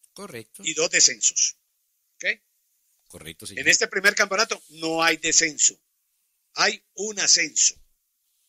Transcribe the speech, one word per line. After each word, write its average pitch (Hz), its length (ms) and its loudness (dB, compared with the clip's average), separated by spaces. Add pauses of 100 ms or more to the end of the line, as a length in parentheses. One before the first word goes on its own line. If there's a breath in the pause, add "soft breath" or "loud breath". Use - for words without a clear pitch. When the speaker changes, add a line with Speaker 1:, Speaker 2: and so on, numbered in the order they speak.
(120)
Speaker 1:
Correcto. 175 540 -16
Speaker 2:
Y 156 80 -4
dos 160 160 0
descensos. - 680 2 (600)
¿Ok? 214 260 -4 (640)
Speaker 1:
Correcto, 80 400 -18
señor. 104 160 -10
Speaker 2:
En 147 60 0
este 190 180 2
primer 202 280 0
campeonato 202 460 -2 (100)
no 160 320 -2
hay 165 140 2
descenso. 160 640 0 (720)
Hay 202 300 -2 (100)
un 202 260 -8
ascenso - 560 2 (720)